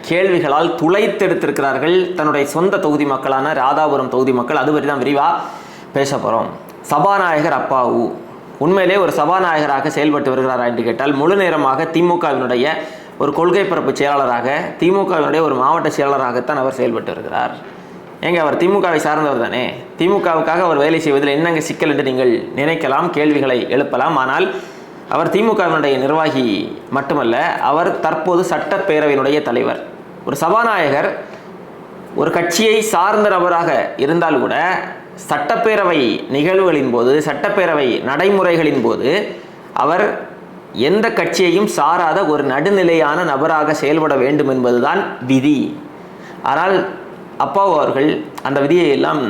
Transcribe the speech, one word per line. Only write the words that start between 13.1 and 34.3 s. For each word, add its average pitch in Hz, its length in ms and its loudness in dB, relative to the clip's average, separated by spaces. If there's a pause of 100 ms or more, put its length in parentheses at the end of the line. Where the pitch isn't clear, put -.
ஒரு 143 180 0
கொள்கை 185 260 4
பரப்பு 139 320 0
செயலாளராக, 139 600 0 (200)
திமுகவினுடைய 165 720 2
ஒரு - 140 0
மாவட்ட 156 340 2
செயலாளராகத்தான் 135 680 0
அவர் 135 160 -2
செயல்பட்டு 113 340 -2
வருகிறார். - 400 -4 (720)
ஏங்க, 175 180 2
அவர் 131 180 0
திமுகவை 185 420 2
சார்ந்தவர் 147 400 0
தானே? 110 180 -4 (360)
திமுகவுக்காக 170 680 0
அவர் 156 180 2
வேலை 160 220 2
செய்வதில் 143 300 2
என்னங்க 160 340 0
சிக்கல் 156 240 -2
என்று 139 160 0
நீங்கள் 127 240 2 (260)
நினைக்கலாம், 151 480 0 (100)
கேள்விகளை 143 400 2 (180)
எழுப்பலாம். 143 480 0
ஆனால் 143 240 0 (680)
அவர் 156 200 0
திமுகவினுடைய 170 680 2
நிர்வாகி 143 420 0 (520)
மட்டுமல்ல, 139 400 0 (340)
அவர் 165 200 2 (140)
தற்போது 170 480 0
சட்டப்பேரவையினுடைய 151 960 0
தலைவர். 120 320 -2 (460)
ஒரு 143 160 -4
சபாநாயகர் 180 680 2 (1120)
ஒரு 151 180 0
கட்சியை 214 380 2 (160)
சார்ந்த 208 420 2
நபராக 175 360 2 (360)
இருந்தால் 160 380 2